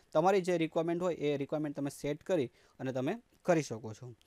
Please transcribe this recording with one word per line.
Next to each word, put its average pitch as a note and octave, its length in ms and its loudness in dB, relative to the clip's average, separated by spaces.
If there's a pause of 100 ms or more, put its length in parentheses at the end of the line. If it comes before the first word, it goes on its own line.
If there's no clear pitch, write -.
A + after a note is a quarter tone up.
(140)
તમારી F#3 280 6
જે F3+ 160 0
રિક્વાયરમેન્ટ E3 440 0
હોય F3+ 140 0
એ D3 220 0
રિક્વાયરમેન્ટ D3 380 -4
તમે C#3+ 140 -4
સેટ D3 340 -6
કરી D3+ 280 0 (280)
અને C3 120 -4
તમે C3+ 300 -2 (200)
કરી E3 200 4
શકો A2+ 320 -8
છો. B2 200 -16 (140)